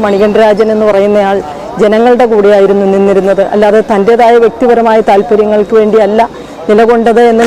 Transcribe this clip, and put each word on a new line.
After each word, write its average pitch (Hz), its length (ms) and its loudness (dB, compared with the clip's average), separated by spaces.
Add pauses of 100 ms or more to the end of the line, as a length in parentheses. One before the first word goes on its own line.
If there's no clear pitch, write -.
മണികണ്ഠരാജൻ 208 680 0
എന്ന് 214 140 -2
പറയുന്നയാൾ 202 480 0 (460)
ജനങ്ങളുടെ 233 500 2
കൂടെയായിരുന്നു 202 640 2
നിന്നിരുന്നത്. 196 480 0 (100)
അല്ലാതെ 208 280 0 (100)
തൻ്റേതായ 226 420 2 (120)
വ്യക്തിപരമായ 233 540 0 (120)
താല്പര്യങ്ങൾക്ക് 208 680 0
വേണ്ടിയല്ല 214 400 0 (480)
നിലകൊണ്ടത് 226 600 2
എന്ന് 226 180 0